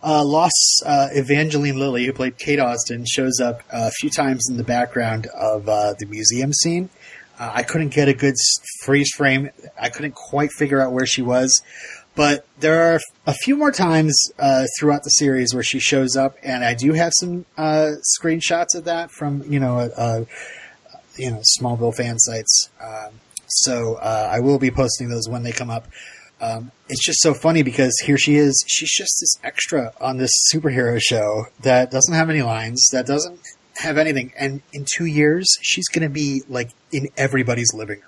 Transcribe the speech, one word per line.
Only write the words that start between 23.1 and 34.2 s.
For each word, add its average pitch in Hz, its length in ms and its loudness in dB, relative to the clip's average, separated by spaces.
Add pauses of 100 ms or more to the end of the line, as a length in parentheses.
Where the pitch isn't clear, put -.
so, 117 480 -2
uh, 107 340 -2
I 110 80 0
will 131 220 2
be 131 100 2
posting 123 380 -2
those 117 200 -6
when 120 140 -6
they 120 80 -6
come 120 200 -8
up. 113 180 -8 (520)
Um, 113 300 -6 (180)
it's - 160 -2
just 160 160 0
so 156 140 4
funny 160 300 2
because 127 280 2 (120)
here 143 140 2
she 147 180 4
is. 147 320 4
She's - 280 -2
just - 240 -2
this - 220 0
extra 123 580 -4
on 131 180 -4
this 127 120 0 (220)
superhero 127 500 0
show 107 440 0 (160)
that 127 280 4
doesn't 135 240 2
have 160 160 2
any 151 120 2
lines, 117 500 2
that 127 140 0
doesn't 151 340 -2 (380)
have 135 200 -2
anything. 139 400 0